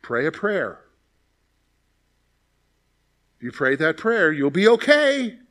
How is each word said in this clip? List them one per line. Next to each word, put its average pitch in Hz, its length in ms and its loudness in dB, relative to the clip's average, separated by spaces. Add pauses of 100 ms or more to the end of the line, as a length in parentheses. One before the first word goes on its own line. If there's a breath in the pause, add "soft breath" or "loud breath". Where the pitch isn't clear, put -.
Pray 123 240 -4
a 156 60 -4
prayer. 170 480 -6 (2500)
If 117 60 -18
you 123 80 -10
pray 135 240 0
that 156 200 0
prayer, 214 360 2
you'll 143 180 0
be 190 180 2
okay. 269 720 2 (120)